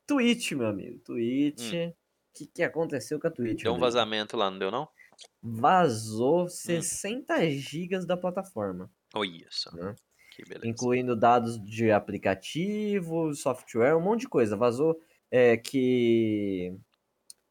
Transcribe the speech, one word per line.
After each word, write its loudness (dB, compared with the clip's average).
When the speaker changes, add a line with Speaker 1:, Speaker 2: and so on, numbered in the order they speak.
Speaker 1:
Twitch, 0
meu -2
amigo, -6
Twitch. -2
Speaker 2:
Hum. -4
Speaker 1:
Que -16
que -6
aconteceu -4
com -2
a 0
Twitch, -4
Speaker 2:
Deu 2
um 0
Speaker 1:
Rodrigo? 2
Speaker 2:
vazamento 0
lá, 2
não -12
deu, -2
não? -4
Speaker 1:
Vazou 2
Speaker 2:
Hum. -8
Speaker 1:
sessenta -4
gigas -6
da -2
plataforma, -6
Speaker 2:
Olha -4
só, -8
Speaker 1:
né? -8
Speaker 2:
que -20
beleza. -10
Speaker 1:
Incluindo 0
dados 4
de 2
aplicativo, 0
software, 2
um 2
monte 0
de -8
coisa. 2
Vazou, 2
é, 6
que, 2